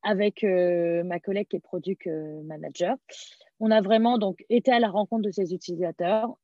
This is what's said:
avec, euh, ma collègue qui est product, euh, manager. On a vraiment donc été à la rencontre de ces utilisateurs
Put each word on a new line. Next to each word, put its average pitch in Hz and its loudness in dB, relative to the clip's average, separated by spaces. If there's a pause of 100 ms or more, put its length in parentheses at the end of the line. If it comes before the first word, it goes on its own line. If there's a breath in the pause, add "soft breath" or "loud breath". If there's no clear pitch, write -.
avec, 208 0
euh, 175 2
ma 175 -4
collègue 202 -4
qui - -8
est 160 -4
product, 185 -8
euh, 156 -8
manager. 156 -6 (640 loud breath)
On 220 2
a 220 6
vraiment 226 4
donc 196 -4
été 240 4
à 233 4
la 226 2
rencontre 208 -2
de 202 -2
ces 185 -2
utilisateurs 180 -2